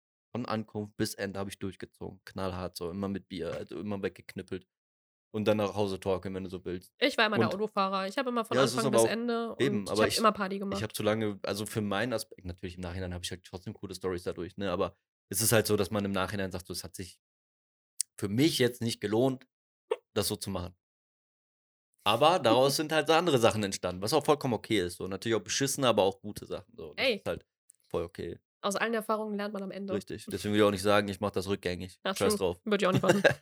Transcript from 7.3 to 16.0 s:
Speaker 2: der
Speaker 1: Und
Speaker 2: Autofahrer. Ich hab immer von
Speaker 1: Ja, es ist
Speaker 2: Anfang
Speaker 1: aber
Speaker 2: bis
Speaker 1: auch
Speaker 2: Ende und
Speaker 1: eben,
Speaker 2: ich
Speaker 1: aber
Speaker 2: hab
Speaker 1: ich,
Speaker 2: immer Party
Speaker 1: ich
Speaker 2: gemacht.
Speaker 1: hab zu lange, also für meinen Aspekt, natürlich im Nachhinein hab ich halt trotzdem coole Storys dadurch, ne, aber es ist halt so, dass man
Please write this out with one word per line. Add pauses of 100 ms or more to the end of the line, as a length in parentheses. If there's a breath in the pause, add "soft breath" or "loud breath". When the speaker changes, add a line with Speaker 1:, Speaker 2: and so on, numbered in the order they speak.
Speaker 2:
der
Speaker 1:
Und
Speaker 2:
Autofahrer.
Ich
hab
immer
von
Speaker 1:
Ja,
es
ist
Speaker 2:
Anfang
Speaker 1:
aber
Speaker 2:
bis
Speaker 1:
auch
Speaker 2:
Ende
und
Speaker 1:
eben,
Speaker 2:
ich
Speaker 1:
aber
Speaker 2:
hab
Speaker 1:
ich,
Speaker 2:
immer
Party
Speaker 1:
ich
Speaker 2:
gemacht.
Speaker 1:
hab
zu
lange,
also
für
meinen
Aspekt,
natürlich
im
Nachhinein
hab
ich
halt
trotzdem
coole
Storys
dadurch,
ne,
aber (340)
es
ist
halt
so,
dass
man